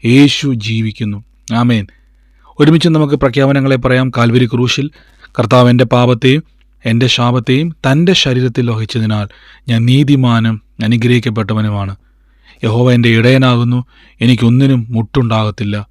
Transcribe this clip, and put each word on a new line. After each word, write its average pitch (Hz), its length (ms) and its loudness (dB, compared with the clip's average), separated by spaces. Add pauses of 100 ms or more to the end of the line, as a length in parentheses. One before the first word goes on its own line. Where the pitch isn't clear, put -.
യേശു 135 500 4
ജീവിക്കുന്നു. 110 680 -6 (300)
ആമേൻ. 117 300 0 (720)
ഒരുമിച്ച് 156 300 4
നമുക്ക് 156 260 2
പ്രഖ്യാപനങ്ങളെ 135 640 0
പറയാം. 127 340 0
കാൽവരി 120 360 0
ക്രൂശിൽ 123 440 -4 (480)
കർത്താവ് 123 320 4
എൻ്റെ 123 140 2
പാപത്തെയും 123 580 0 (420)
എൻ്റെ 117 220 0
ശാപത്തെയും 127 680 -2 (120)
തൻ്റെ 165 260 2
ശരീരത്തിൽ 127 580 -2
വഹിച്ചതിനാൽ 107 560 -4 (420)
ഞാൻ 117 180 0
നീതിമാനും 123 760 2 (220)
അനുഗ്രഹിക്കപ്പെട്ടവനുമാണ്. 110 1120 -2 (680)
യഹോവ 120 280 0
എൻ്റെ 120 160 2
ഇടയനാകുന്നു, 123 760 2 (360)
എനിക്കൊന്നിനും 123 680 2
മുട്ടുണ്ടാകത്തില്ല. 110 1000 -4